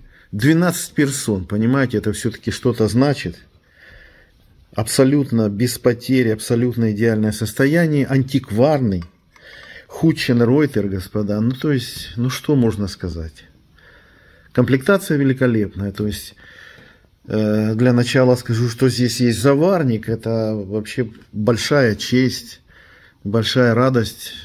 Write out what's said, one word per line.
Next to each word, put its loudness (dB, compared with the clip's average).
двенадцать 0
персон, -2
понимаете, 0
это -2
все-таки -6
что-то 0
значит. 0
Абсолютно 2
без -2
потерь, 0
абсолютно -2
идеальное 0
состояние, 0
антикварный. 0
Хутченройтер, 2
господа, -4
ну, 0
то -2
есть, -6
ну, -2
что -2
можно 0
сказать? -10
Комплектация 0
великолепная, 0
то -6
есть, -8
э, 0
для 2
начала 4
скажу, -2
что 0
здесь 0
есть 0
заварник, 2
это -2
вообще -6
большая 2
честь, -2
большая 2
радость, 0